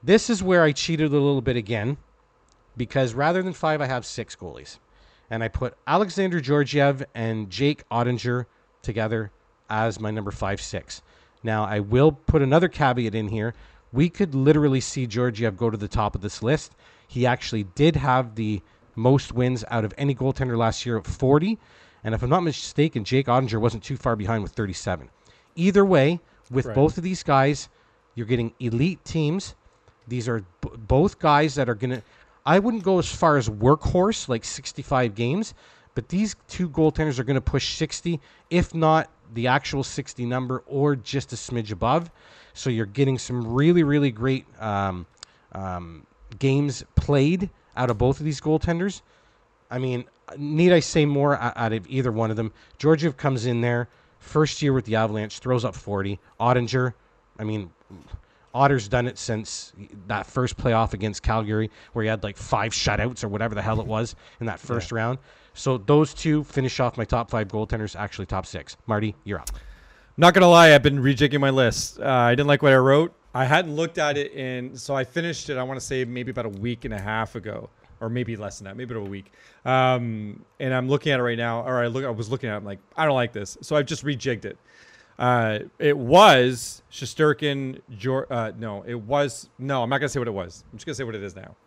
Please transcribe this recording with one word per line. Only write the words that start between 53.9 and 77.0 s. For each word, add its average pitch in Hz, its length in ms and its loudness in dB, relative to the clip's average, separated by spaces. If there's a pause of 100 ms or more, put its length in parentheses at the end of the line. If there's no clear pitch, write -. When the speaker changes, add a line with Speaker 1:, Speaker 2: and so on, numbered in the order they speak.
Speaker 1:
first - 420 0
year 143 120 2
with 127 100 0
the 110 140 -2
Avalanche, 107 420 -2
throws 127 240 0
up 107 120 -6
forty. 98 440 -4 (220)
Ottinger, 123 520 2 (460)
I 107 60 -6
mean, 104 260 -6 (800)
Otter's 131 360 2
done 123 180 0
it 123 100 -8
since - 540 -8 (360)
that 101 180 -4
first - 320 -4
playoff 113 360 0
against 104 300 -6
Calgary, 110 480 0 (220)
where 117 100 -2
he 110 60 0
had, 110 120 -2
like, 101 140 -8
five 110 380 -4
shutouts 110 500 -2
or 110 60 -4
whatever 107 260 -4
the 101 60 -6
hell 110 180 -2
it 104 80 -8
was 110 260 -4 (280)
in 117 60 -6
that 92 120 -8
first 117 320 -6
Speaker 2:
Yeah. 117 60 -4
Speaker 1:
round. 120 220 -2 (340)
So 131 240 -2
those 147 360 4
two 151 300 -2
finish 131 380 -4
off 123 160 -2
my 113 80 -2
top 117 240 -2
five 110 180 -2
goaltenders, 107 500 -6
actually 101 280 -10
top 95 200 -6
six. - 300 -14 (120)
Marty, 107 360 -2
you're 98 160 -8
up. - 120 -10 (640)
Speaker 2:
Not 175 160 8
gonna 180 160 8
lie, 165 240 12
I've 139 100 8
been 143 160 4
rejigging 139 400 2
my 139 100 2
list. 131 480 0
Uh, - 80 -6
I 123 300 4
didn't 143 120 0
like 143 140 4
what 139 120 8
I 131 40 8
wrote. 139 380 4 (180)
I 131 120 0
hadn't 151 300 2
looked 160 220 -4
at 147 200 0
it 143 160 -4
in, 127 420 -8
so 131 180 -8
I 131 120 0
finished 165 440 -6
it, 139 80 -4
I 127 60 -4
wanna 131 160 -8
say, 131 240 -4
maybe 123 280 -8
about 120 140 -6
a 110 40 -6
week 113 340 -6
and 110 100 -8
a 104 60 -6
half 107 360 -4